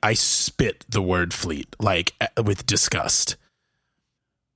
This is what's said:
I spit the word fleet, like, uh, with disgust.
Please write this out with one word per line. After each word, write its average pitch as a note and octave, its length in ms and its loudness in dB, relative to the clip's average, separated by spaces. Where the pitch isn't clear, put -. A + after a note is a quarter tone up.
I A2 120 2
spit - 760 0
the G#2 120 -2
word F2+ 320 0
fleet, - 460 -6
like, F#2 400 0
uh, - 240 -2
with G2+ 220 -2
disgust. - 680 0